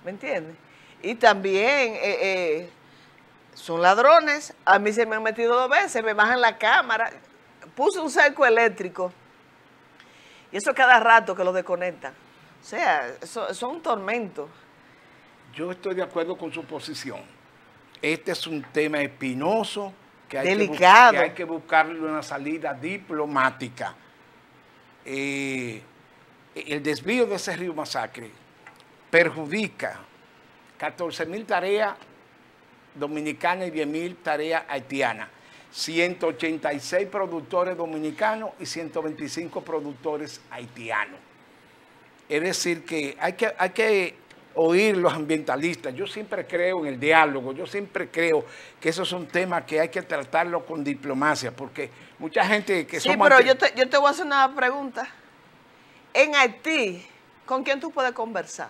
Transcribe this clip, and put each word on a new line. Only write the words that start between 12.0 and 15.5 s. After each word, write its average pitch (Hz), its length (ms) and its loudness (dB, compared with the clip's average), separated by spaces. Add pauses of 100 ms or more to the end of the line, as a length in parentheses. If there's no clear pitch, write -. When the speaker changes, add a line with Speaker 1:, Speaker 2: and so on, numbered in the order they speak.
Speaker 1:
O - 40 -20
sea, 180 420 0 (160)
eso, 190 260 -8
eso - 20 -4
es - 120 -8
un 294 180 -8
tormento. 208 680 -6 (1040)